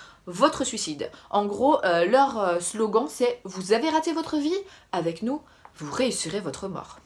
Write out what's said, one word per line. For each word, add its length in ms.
votre 380
suicide. 480
En 160
gros, 400
euh, 200
leur, 340
euh, 200
slogan 500
c'est « 340
Vous 300
avez 160
raté 220
votre 260
vie ? 200
Avec 320
nous, 180
vous 160
réussirez 480
votre 300
mort ». 360